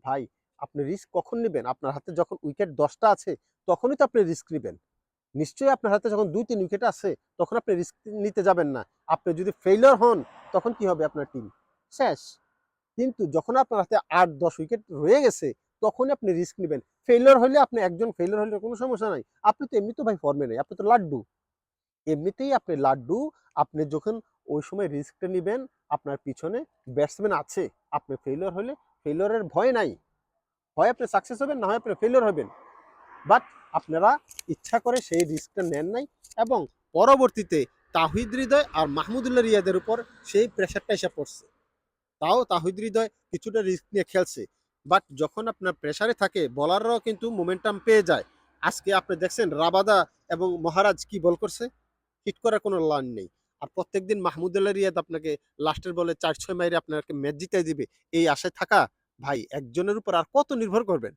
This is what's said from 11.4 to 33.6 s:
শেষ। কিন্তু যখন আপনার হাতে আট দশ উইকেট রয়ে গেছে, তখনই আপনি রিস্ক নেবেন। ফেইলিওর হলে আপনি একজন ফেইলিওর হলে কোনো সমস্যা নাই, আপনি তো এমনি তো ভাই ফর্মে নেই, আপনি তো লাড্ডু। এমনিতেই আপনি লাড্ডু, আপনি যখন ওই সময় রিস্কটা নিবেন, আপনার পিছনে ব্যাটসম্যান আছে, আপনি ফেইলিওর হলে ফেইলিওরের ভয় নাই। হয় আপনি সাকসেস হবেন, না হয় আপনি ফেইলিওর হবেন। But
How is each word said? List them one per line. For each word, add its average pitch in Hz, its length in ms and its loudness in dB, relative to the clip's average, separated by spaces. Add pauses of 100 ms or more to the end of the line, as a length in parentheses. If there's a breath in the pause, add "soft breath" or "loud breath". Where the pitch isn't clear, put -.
শেষ। 214 300 0 (760)
কিন্তু 240 300 -2
যখন 156 300 -2
আপনার 247 240 2
হাতে 190 160 0 (140)
আট 175 180 6
দশ 156 300 -2
উইকেট 214 220 -6 (100)
রয়ে 170 320 4
গেছে, 170 300 0 (280)
তখনই 254 300 0
আপনি 233 220 -2
রিস্ক 175 280 -4
নেবেন। 151 200 -4 (260)
ফেইলিওর 254 320 8
হলে 262 200 6
আপনি 247 220 4
একজন 185 320 0
ফেইলিওর 196 280 -2
হলে 214 180 -4
কোনো 220 180 -8
সমস্যা 220 340 -4
নাই, 143 120 -4 (200)
আপনি 220 240 -2
তো 254 100 -6
এমনি 208 160 -2
তো 302 120 -10
ভাই 214 180 0
ফর্মে 143 240 -2
নেই, 117 120 -6
আপনি 139 180 -8
তো 196 80 -8
লাড্ডু। 180 400 -2 (840)
এমনিতেই 180 460 -4
আপনি 185 240 -2
লাড্ডু, 139 540 0 (240)
আপনি 151 300 -2
যখন 156 360 -6 (260)
ওই 147 180 -4
সময় 196 240 -6
রিস্কটা 147 400 -8
নিবেন, 185 380 -4 (220)
আপনার 143 360 -6
পিছনে 180 400 -8 (240)
ব্যাটসম্যান 147 440 -2
আছে, 160 360 -4 (220)
আপনি 139 340 -6
ফেইলিওর 160 280 -4
হলে 208 200 -8 (300)
ফেইলিওরের 202 400 -2
ভয় 208 300 0
নাই। 190 240 0 (800)
হয় 175 140 6
আপনি 247 160 -4
সাকসেস 220 360 -2
হবেন, 277 160 -4
না 214 80 -2
হয় 208 100 0
আপনি 220 180 -4
ফেইলিওর 240 300 4
হবেন। 156 240 0 (800)
But 226 140 6 (300)